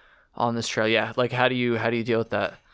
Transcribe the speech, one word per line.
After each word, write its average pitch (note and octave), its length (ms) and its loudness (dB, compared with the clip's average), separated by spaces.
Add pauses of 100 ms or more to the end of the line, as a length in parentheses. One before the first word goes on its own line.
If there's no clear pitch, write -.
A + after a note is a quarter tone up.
(360)
on A#2 180 0
this A#2 140 -4
trail? A2 180 0
Yeah, A2 300 2
like, B2 160 0
how B2 160 2
do B2+ 80 0
you, A#2+ 200 2
how A2+ 140 0
do A#2+ 60 -2
you A2+ 80 -2
deal A2+ 160 0
with A2 100 -4
that? G2+ 240 -2 (200)